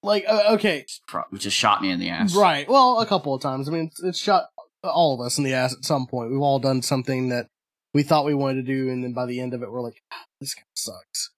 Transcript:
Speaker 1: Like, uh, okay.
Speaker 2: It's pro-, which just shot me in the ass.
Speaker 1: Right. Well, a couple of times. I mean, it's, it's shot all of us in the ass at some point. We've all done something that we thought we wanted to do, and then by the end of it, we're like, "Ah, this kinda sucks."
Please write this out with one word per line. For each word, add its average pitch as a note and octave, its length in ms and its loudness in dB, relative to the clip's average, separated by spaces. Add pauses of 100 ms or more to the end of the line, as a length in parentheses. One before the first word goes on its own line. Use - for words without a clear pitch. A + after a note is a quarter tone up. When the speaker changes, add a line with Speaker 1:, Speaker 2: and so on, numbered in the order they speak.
Speaker 1:
Like, G3+ 260 0
uh, G#3+ 140 4 (120)
okay. G#3 260 2
Speaker 2:
It's - 260 -18
pro-, - 240 -6
which G2+ 120 -12
just G2+ 140 -2
shot G#2 260 4
me G2 80 0
in F2+ 100 -2
the F2+ 100 -4
ass. E3+ 240 0
Speaker 1:
Right. E3+ 340 4
Well, B3+ 320 6
a A3 60 0
couple D#3+ 260 0
of C3 80 -4
times. C3+ 280 -4
I D3+ 40 -4
mean, E3 140 -2
it's, - 160 -14
it's F3+ 160 -4
shot F#3+ 280 2 (360)
all E3 320 2
of B2 100 -8
us B2 140 -4
in D3 60 0
the C3 100 0
ass B2+ 180 0
at - 120 -14
some C3+ 240 -2
point. A#2+ 240 -6
We've C3+ 80 -2
all C#3 180 2
done C3 240 0
something B2+ 460 -2
that B2 180 -4 (480)
we D3 80 4
thought D3 240 4
we D3 80 0
wanted C3+ 320 -2
to C3+ 80 -4
do, C3 160 -2
and B2+ 140 -4
then B2 100 -6
by B2 120 -4
the B2 140 -6
end B2+ 140 -6
of A#2+ 80 -6
it, G#2+ 80 -10
we're A#2+ 100 -8
like, A#2+ 220 -10 (100)
"Ah, - 120 -16 (160)
this C#3 140 -10
kinda - 120 -20 (100)
sucks." - 600 -10